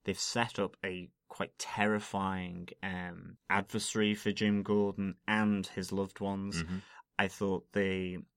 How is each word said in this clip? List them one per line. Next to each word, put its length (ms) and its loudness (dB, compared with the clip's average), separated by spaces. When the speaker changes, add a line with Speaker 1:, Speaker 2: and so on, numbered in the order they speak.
Speaker 1:
They've 140 0
set 400 -2
up 260 0
a 240 -4
quite 320 -6
terrifying, 1080 0
um, 540 -6
adversary 680 2
for 160 0
Jim 320 2
Gordon 500 2
and 400 4
his 240 -6
loved 260 -2
ones. 460 -2
Speaker 2:
Mm-hmm. 140 -4
Speaker 1:
I 80 4
thought 440 -4
the, 460 -2